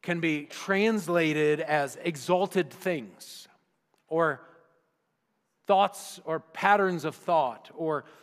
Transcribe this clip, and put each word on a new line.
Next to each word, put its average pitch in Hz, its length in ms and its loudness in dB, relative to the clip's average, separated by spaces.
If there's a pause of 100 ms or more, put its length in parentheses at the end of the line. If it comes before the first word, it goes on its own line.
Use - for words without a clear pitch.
can 175 180 -4
be 156 260 -2
translated 165 1160 0
as 151 420 -2
exalted 175 680 0
things - 760 -8 (600)
or 156 340 0 (1300)
thoughts 196 580 0
or 160 140 -4
patterns 190 680 2
of 147 100 -4
thought, 139 600 0
or 156 300 -2 (180)